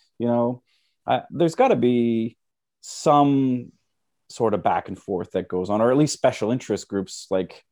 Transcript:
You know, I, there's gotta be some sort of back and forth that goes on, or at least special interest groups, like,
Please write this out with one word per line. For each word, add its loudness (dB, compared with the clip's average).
You -4
know, -2
I, -2
there's 0
gotta 4
be 0
some 2
sort 0
of -4
back -2
and -12
forth -8
that -4
goes -4
on, 0
or 4
at 4
least 2
special 0
interest -4
groups, -8
like, -4